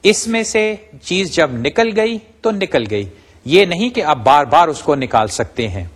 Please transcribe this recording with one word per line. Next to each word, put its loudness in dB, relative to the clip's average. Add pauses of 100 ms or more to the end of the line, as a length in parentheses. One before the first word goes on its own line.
اس 2
میں -2
سے -2 (280)
چیز -4
جب 2
نکل 0
گئی -2 (220)
تو -2
نکل -2
گئی، -4 (400)
یہ 4
نہیں -2
کہ -4
آپ 2
بار 4
بار 4
اس -6
کو 2
نکال 0
سکتے -6
ہیں۔ -8 (120)